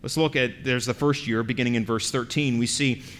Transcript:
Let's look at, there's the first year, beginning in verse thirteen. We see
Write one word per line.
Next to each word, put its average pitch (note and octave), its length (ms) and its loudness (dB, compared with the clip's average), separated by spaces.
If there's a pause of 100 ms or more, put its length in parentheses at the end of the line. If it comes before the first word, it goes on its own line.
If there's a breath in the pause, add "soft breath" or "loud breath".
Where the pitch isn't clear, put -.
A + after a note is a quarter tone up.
Let's - 160 -6
look D#3 200 2
at, B2 260 0
there's B2 240 0
the B2 80 0
first C#3+ 320 0
year, A2+ 160 2
beginning A#2+ 320 0
in A2+ 100 2
verse A2+ 260 -2
thirteen. C3 460 0
We A#2+ 100 2
see C3 360 0 (180 loud breath)